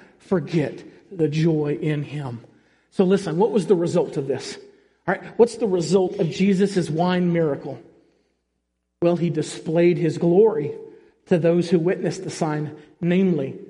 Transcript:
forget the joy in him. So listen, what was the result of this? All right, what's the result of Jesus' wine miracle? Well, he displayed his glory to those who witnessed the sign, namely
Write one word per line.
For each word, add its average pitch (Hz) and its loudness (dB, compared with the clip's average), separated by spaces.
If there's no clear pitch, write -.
forget 156 -2
the 165 0
joy 151 0
in 151 -2
him. 131 -10
So - 2
listen, 185 2
what 220 2
was 180 0
the 202 4
result 170 0
of 139 -4
this? - -6
All 175 0
right, 196 -6
what's 233 4
the 240 -2
result 180 0
of 170 0
Jesus' 190 2
wine 175 0
miracle? 143 -2
Well, 170 2
he 165 -2
displayed 160 0
his 156 -2
glory 175 2
to 185 2
those 170 2
who 180 4
witnessed 175 -2
the 156 -10
sign, 151 -4
namely 170 0